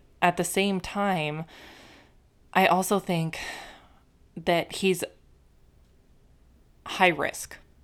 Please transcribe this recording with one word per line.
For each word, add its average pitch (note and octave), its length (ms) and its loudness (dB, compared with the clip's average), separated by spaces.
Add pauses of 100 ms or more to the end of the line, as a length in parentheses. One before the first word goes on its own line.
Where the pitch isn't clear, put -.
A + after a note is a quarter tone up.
(220)
at F3 140 4
the F3+ 80 -2
same G3 360 0
time, E3 640 -4 (1120)
I F#3+ 120 6
also F#3 340 2
think E3 400 -4 (960)
that E3+ 400 0
he's F#3 260 2 (1800)
high - 220 4
risk, - 480 -4 (260)